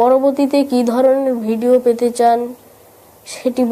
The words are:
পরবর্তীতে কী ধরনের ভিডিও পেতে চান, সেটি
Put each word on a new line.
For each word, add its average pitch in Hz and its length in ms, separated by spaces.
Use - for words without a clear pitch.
পরবর্তীতে 269 580
কী 247 100
ধরনের 262 420
ভিডিও 226 280
পেতে 240 240
চান, 233 200
সেটি 254 460